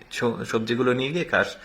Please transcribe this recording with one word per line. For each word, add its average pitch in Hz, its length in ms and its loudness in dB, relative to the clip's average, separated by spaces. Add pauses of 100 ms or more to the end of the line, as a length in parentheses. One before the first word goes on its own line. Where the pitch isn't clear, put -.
(120)
স-, 117 340 -2
সবজিগুলো 120 480 2
নিয়ে 131 180 -2
গিয়ে 170 120 0
খাস।" 98 240 2 (180)